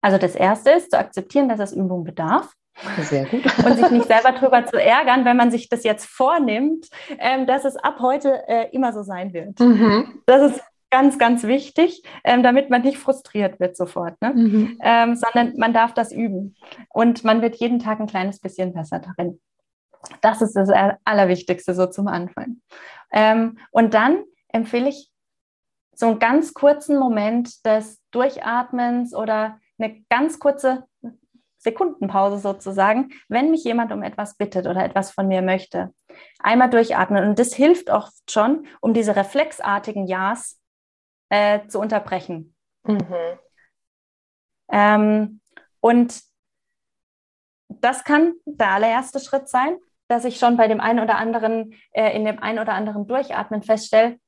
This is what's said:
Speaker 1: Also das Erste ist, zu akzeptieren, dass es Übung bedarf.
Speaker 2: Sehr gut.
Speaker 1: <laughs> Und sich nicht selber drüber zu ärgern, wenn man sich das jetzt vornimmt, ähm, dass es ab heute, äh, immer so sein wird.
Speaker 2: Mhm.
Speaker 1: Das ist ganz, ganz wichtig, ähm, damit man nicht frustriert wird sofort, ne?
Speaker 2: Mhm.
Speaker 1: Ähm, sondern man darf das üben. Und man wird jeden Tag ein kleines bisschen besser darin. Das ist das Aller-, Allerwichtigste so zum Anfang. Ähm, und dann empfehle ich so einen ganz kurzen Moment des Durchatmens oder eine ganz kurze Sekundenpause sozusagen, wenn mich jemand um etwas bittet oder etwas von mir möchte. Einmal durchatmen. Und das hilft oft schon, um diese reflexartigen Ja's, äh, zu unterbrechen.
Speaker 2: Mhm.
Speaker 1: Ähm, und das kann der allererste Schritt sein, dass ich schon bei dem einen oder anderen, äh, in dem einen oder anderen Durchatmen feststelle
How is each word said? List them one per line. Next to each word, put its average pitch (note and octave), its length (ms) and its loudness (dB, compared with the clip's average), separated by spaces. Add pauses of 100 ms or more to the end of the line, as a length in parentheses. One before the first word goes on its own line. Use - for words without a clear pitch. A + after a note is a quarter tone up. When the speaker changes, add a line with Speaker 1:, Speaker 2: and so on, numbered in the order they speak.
Speaker 1:
Also G3 140 4
das F3+ 160 0
Erste G#3+ 360 2
ist, E4+ 200 4
zu - 80 2
akzeptieren, - 500 -2
dass A3 120 -4
es G3 120 -6
Übung F3+ 320 -4
bedarf. E3+ 480 -4 (500)
Speaker 2:
Sehr C#3 240 -4
gut. B3+ 180 -4
Speaker 1:
<laughs> - 200 2
Und B3 120 4
sich F4 140 4
nicht A#3+ 180 2
selber A#3 240 6
drüber B3 340 2
zu - 160 0
ärgern, B3+ 420 4
wenn A#3+ 120 4
man A#3+ 140 4
sich A#3 180 -6
das A#3+ 160 -4
jetzt G#3+ 220 -2
vornimmt, C#4+ 840 -2 (300)
ähm, C4 280 -2
dass C4 180 0
es C4+ 120 -4
ab D4 240 -6
heute, C4+ 480 0
äh, A3+ 240 -2
immer B3+ 200 -2
so G#3+ 100 -10
sein F#3+ 300 -10
wird. F3 280 -10
Speaker 2:
Mhm. A3+ 680 4
Speaker 1:
Das C4+ 260 6
ist - 100 -12 (280)
ganz, C4+ 280 4
ganz A#3+ 260 2
wichtig, C#4 580 0 (220)
ähm, B3 180 4
damit C4 260 4
man B3 140 2
nicht C4+ 160 0
frustriert G#3 640 -4
wird F3+ 160 -4
sofort, F3 440 -8
ne? A#3+ 140 -2
Speaker 2:
Mhm. A3 480 2
Speaker 1:
Ähm, A#3 320 2
sondern A#3 420 -2
man A3+ 160 0
darf A3+ 220 2
das A3+ 180 -2
üben. G3 440 -8 (320)
Und A#3 360 0
man A3 160 2
wird A3+ 160 -2
jeden A#3+ 220 -2
Tag G#3+ 220 -4
ein G#3+ 80 -6
kleines G3 320 -6
bisschen F#3 340 -8
besser E3 240 -8
darin. F3 420 -10 (800)
Das A3 220 2
ist A3 140 -2
das G3 120 2
Aller-, G3 360 2
Allerwichtigste F3+ 720 0
so F#3 120 0
zum G3 220 -6
Anfang. F3+ 520 -10 (520)
Ähm, A3+ 460 4 (120)
und A3+ 240 2
dann C4+ 300 2 (240)
empfehle A#3+ 400 -2
ich - 220 -10 (840)
so - 120 -2
einen A3 120 2
ganz C4 360 2
kurzen D4 440 2
Moment A#3 680 -2
des A3 360 -2 (100)
Durchatmens A#3+ 1040 -4
oder G#3+ 440 -4 (200)
eine A3 320 -8
ganz C#4+ 280 -2
kurze C4 460 -2 (760)
Sekundenpause G3+ 800 -2
sozusagen, G3 720 -2 (180)
wenn C4 220 0
mich D#4+ 140 -2
jemand A#3 280 -2
um G#3 100 -8
etwas G#3 340 -10
bittet G3 300 -6
oder F3+ 180 -2
etwas F#3+ 280 -4
von G3 160 -4
mir F#3 140 0
möchte. F#3 500 -4 (480)
Einmal B3 300 2
durchatmen. G#3 580 0
Und G#3 100 -2
das B3 160 0
hilft E4+ 360 2
oft - 400 -6
schon, C4 360 0 (140)
um A3+ 140 0
diese G#3+ 220 0
reflexartigen G3+ 880 -4
Ja's, F#3+ 520 -6 (720)
äh, G#3 380 0
zu G3+ 120 -6
unterbrechen. G3 760 -6 (300)
Speaker 2:
Mhm. F3 540 -4 (1300)
Speaker 1:
Ähm, G#3+ 720 2 (400)
und A#3+ 400 2 (1500)
das B3+ 360 -4
kann D#4+ 300 2 (100)
der A#3 280 -2
allererste A3+ 480 -2
Schritt C4+ 280 -6
sein, C#4+ 300 -2 (300)
dass A#3+ 160 -2
ich A#3+ 140 -6
schon A#3+ 180 2
bei A3+ 120 4
dem G#3+ 120 0
einen A#3 200 0
oder A3 160 0
anderen, A3+ 580 -4 (180)
äh, A3 220 0
in G#3+ 100 -4
dem G#3+ 180 -4
einen A3 160 -4
oder G#3+ 160 -4
anderen G#3 320 -6
Durchatmen A3+ 560 -6
feststelle A3 640 0